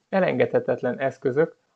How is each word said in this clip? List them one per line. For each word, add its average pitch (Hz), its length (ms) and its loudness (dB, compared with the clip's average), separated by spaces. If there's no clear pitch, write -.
elengedhetetlen 127 880 0
eszközök 139 560 -2